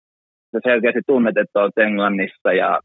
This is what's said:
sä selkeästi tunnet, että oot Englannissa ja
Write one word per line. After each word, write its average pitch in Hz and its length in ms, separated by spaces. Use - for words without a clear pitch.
sä 113 120
selkeästi 120 420
tunnet, 117 300
että 104 240
oot 101 180
Englannissa 101 760
ja 90 320